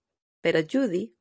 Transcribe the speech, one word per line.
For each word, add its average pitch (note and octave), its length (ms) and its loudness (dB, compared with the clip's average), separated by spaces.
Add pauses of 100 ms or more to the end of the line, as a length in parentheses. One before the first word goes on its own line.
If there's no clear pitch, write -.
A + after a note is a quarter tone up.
(420)
pero E3 180 2 (100)
Judy, A3 520 -2